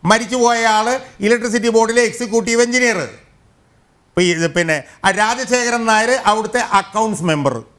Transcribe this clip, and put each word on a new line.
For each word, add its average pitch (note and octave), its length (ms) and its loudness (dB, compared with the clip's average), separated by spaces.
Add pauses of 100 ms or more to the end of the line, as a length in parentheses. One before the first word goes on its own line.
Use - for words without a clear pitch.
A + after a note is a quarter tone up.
മരിച്ചുപോയ A#3 540 0 (200)
ആൾ A3 100 0 (380)
ഇലക്ട്രിസിറ്റി A#3 500 0
ബോർഡിലെ A3+ 260 2
എക്സിക്യൂട്ടീവ് A3+ 600 -2
എഞ്ചിനീയർ. A#3+ 380 0
ഇപ്പൊ - 1200 -10
ഈ, F3+ 120 2
ഇത് E3 220 0
പിന്നെ D#3+ 280 0 (220)
ആ F#3 60 4
രാജശേഖരൻ A#3+ 760 0
നായർ A3 260 2 (140)
അവിടുത്തെ A3 360 0 (180)
അക്കൗണ്ട്സ് G#3 500 -4
മെമ്പർ. C#3+ 260 0 (240)